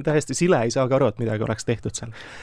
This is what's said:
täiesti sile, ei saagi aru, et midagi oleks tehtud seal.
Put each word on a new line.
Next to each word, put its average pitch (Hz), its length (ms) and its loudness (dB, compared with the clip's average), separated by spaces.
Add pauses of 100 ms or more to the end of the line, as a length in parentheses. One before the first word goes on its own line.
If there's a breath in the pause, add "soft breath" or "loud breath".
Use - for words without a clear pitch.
täiesti 147 320 0
sile, 170 240 4
ei 113 120 0
saagi 131 200 2
aru, 135 160 4
et 120 160 -4
midagi 110 240 -2
oleks - 160 -4
tehtud - 320 -4
seal. 113 160 -12 (300 loud breath)